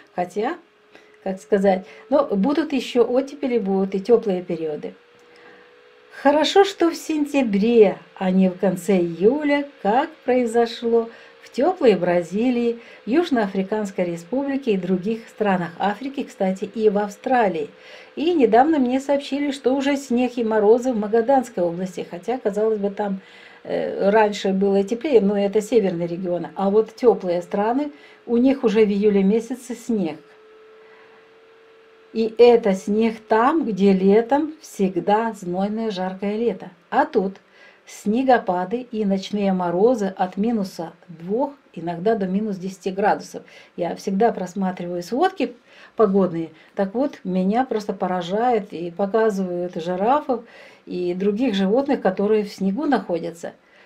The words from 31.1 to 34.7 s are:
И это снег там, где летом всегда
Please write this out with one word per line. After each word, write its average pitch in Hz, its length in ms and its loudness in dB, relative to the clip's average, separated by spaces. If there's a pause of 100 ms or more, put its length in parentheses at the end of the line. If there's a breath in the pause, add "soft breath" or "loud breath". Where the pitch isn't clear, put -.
И 226 260 -2
это 233 360 8
снег 220 420 0 (120)
там, 294 360 4
где 202 280 2
летом 226 680 2
всегда 202 720 -2